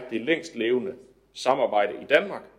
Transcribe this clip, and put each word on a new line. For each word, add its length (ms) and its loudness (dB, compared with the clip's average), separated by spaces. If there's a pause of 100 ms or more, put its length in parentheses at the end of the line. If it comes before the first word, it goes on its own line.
(100)
det 100 -4
længst 360 -2
levende 380 0 (380)
samarbejde 600 2 (100)
i 20 -14
Danmark. 380 2 (160)